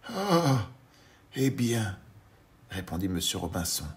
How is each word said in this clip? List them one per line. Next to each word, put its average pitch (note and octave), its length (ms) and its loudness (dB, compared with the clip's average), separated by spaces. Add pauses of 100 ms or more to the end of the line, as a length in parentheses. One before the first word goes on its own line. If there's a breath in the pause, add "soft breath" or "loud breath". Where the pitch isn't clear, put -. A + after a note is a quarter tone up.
Ah, E3+ 600 2 (680 loud breath)
eh C3 140 4
bien, A#2 480 0 (720)
répondit F2+ 380 -4
monsieur F2+ 300 -2
Robinson F2 480 -4 (120)